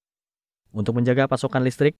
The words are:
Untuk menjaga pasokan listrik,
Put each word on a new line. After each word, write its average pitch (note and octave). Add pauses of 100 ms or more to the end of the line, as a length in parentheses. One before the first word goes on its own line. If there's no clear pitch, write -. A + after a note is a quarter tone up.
(720)
Untuk A2
menjaga B2
pasokan C3
listrik, C#3+